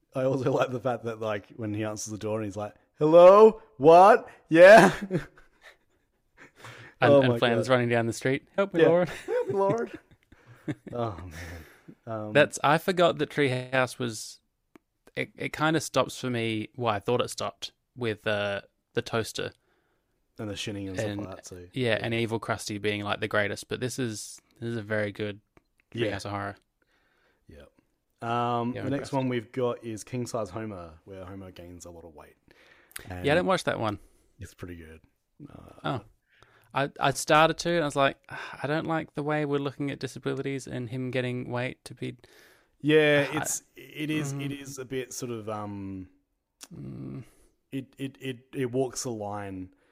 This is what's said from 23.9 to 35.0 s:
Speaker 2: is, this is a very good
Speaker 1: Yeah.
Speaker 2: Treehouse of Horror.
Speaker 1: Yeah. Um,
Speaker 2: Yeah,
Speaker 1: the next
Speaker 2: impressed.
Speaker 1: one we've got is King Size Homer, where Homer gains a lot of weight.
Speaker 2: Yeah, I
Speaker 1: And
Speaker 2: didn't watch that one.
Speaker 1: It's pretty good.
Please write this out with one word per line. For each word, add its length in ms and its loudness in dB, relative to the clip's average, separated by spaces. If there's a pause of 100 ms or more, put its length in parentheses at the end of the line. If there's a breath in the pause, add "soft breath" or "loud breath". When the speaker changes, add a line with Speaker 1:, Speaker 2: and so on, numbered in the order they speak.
Speaker 2:
is, 400 -10 (220)
this 80 -8
is 80 -8
a 40 -8
very 300 -4
good 300 -10 (500)
Speaker 1:
Yeah. 200 -4
Speaker 2:
Treehouse 120 -8
of 80 -10
Horror. 240 -8 (920)
Speaker 1:
Yeah. 80 -20 (640)
Um, 520 -2
Speaker 2:
Yeah, 100 -10
Speaker 1:
the 60 -6
next 200 -6
Speaker 2:
impressed. 40 -6
Speaker 1:
one 140 -2
we've 240 -6
got 320 -4
is 220 -12
King 200 -8
Size 260 -6
Homer, 400 -12 (120)
where 220 -18
Homer 260 -16
gains 320 -20
a 80 -18
lot 140 -20
of 100 -20
weight. 220 -20 (680 loud breath)
Speaker 2:
Yeah, 100 -14
I 20 -12
Speaker 1:
And 80 -8
Speaker 2:
didn't 220 0
watch 180 -2
that 160 -4
one. 180 -4 (400 soft breath)
Speaker 1:
It's 140 -20
pretty 240 -16
good. 240 -20 (500)